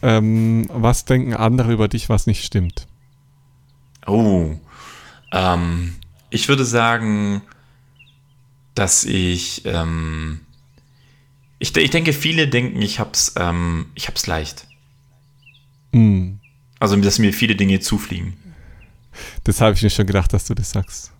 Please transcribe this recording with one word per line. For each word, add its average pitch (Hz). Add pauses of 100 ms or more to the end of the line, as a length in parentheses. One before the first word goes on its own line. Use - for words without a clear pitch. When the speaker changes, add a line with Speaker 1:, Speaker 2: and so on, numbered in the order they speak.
Speaker 1:
Ähm, 113
was 120
denken 127
andere 117
über 107
dich, -
was 110
nicht -
stimmt? - (1200)
Speaker 2:
Oh, 95 (760)
ähm, 87 (340)
ich -
würde 135
sagen, 110 (1300)
dass -
ich, 90
ähm, 80 (1160)
ich -
de-, 160
ich 143
denke, 165
viele 156
denken, 123
ich 104
hab's, -
ähm, 85
ich -
hab's -
leicht. 78 (1300)
Speaker 1:
Hm. 101 (400)
Speaker 2:
Also, 101
dass 101
mir 104
viele 110
Dinge 95
zufliegen. 92 (1120)
Speaker 1:
Das -
hab 110
ich -
mir 107
schon 101
gedacht, 98
dass 98
du -
das -
sagst. -